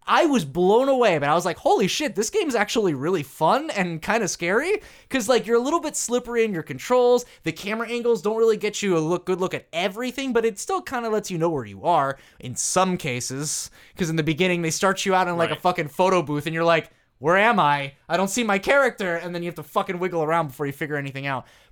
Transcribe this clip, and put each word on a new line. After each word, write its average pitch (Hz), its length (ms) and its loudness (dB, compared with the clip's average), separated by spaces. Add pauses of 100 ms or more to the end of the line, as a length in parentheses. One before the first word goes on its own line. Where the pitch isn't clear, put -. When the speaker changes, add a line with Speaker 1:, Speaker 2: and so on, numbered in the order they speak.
(120)
Speaker 1:
I 269 140 4
was 262 180 4
blown 185 460 4
away, 233 300 4
but 143 100 0
I 156 60 4
was 170 100 2
like, 165 140 -4
"Holy 359 280 4
shit, 277 280 -2
this 214 160 -2
game's 349 240 0
actually 202 400 0
really 156 260 -2
fun 220 480 0
and 175 320 -4
kinda 208 260 0
scary." 254 540 -2 (260)
'Cause, 240 220 -2
like, 247 160 4
you're 233 120 2
a 240 40 4
little 294 200 0
bit 202 140 -6
slippery 240 480 -2
in 220 80 0
your 165 120 -6
controls. 247 600 2 (180)
The 165 80 -4
camera 214 360 -6
angles 233 360 0
don't 214 140 0
really 226 200 4
get 208 240 -4
you 190 160 2
a 156 80 0
look, 175 220 -2
good 180 120 -2
look 185 140 -2
at 143 180 -10
everything, 233 640 -4
but 226 120 2
it 220 120 -2
still 370 240 -4
kinda 240 300 -6
lets 214 180 -2
you 180 80 -6
know 165 140 0
where 135 140 -4
you 98 180 -16
are 143 340 2 (220)
in 123 160 -12
some 185 420 0
cases. 135 720 -6 (260)
'Cause 170 140 -2
in 165 60 -2
the 160 80 0
beginning, 170 400 0
they 160 80 -2
start 190 340 0
you 190 80 2
out 185 140 2
in, 175 100 -2
like, 165 140 2
Speaker 2:
Right. 151 80 -6
Speaker 1:
a - 20 -20
fucking 180 280 -2
photo 185 340 2
booth, 147 240 -4
and 160 80 -6
you're 165 80 0
like, 165 260 2 (300)
"Where 160 180 2
am 214 220 4
I? 143 340 2 (140)
I 170 100 -2
don't 190 120 0
see 247 140 -2
my 208 140 0
character." 214 580 0
And 175 200 -8
then 170 80 -6
you 175 60 -4
have 170 60 -12
to 156 80 -12
fucking 190 360 -4
wiggle 175 240 -2
around 160 240 0
before 143 180 -8
you 139 80 -4
figure 151 220 -6
anything 139 320 -8
out. 135 180 -4 (260)